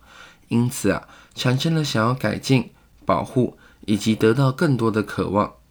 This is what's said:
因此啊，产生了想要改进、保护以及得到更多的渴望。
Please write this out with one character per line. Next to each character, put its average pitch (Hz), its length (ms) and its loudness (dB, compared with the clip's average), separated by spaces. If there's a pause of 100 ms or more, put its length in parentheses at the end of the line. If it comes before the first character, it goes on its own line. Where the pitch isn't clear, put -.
(480)
因 120 200 2
此 101 220 -2
啊， - 160 -4 (280)
产 127 220 0
生 160 200 -2
了 151 80 0
想 117 200 -2
要 120 80 0
改 110 240 -4
进、 - 340 0 (340)
保 87 180 0
护 120 340 -2 (300)
以 107 100 0
及 107 200 0
得 110 180 4
到 135 160 2
更 139 260 2
多 113 140 0
的 107 100 0
渴 98 280 -4
望。 98 240 0 (180)